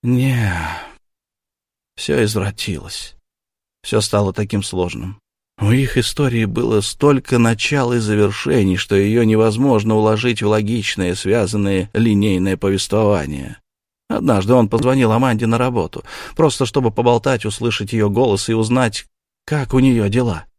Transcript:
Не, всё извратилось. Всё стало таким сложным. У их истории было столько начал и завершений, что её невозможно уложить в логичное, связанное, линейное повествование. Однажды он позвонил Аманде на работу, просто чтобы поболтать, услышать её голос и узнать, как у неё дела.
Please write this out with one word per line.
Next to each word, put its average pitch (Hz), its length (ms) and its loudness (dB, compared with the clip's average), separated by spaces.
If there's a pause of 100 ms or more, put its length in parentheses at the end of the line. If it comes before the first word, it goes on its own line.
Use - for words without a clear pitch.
Не, 123 480 2 (1400)
всё 123 300 0
извратилось. 101 880 -6 (680)
Всё 110 200 -2
стало 104 320 0
таким 101 300 -4
сложным. 90 560 -6 (400)
У 104 120 2
их 131 260 2
истории 120 480 0
было 110 360 0
столько 135 560 0
начал 120 560 0
и 120 60 2
завершений, 104 800 0
что - 180 -2
её 104 280 2
невозможно 110 720 2
уложить 107 460 0
в 110 60 0
логичное, 104 680 -2
связанное, 98 760 -2
линейное 101 640 2
повествование. 95 1000 -2 (520)
Однажды 113 440 0
он 117 160 4
позвонил 120 420 2
Аманде 117 340 0
на 113 120 0
работу, 120 460 -2 (320)
просто 143 300 2
чтобы 120 260 0
поболтать, 120 540 0
услышать 107 480 -4
её 107 160 2
голос 107 400 0
и 113 40 0
узнать, 113 520 0 (400)
как 143 280 -4
у 131 60 4
неё 120 300 4
дела. 110 360 -2 (140)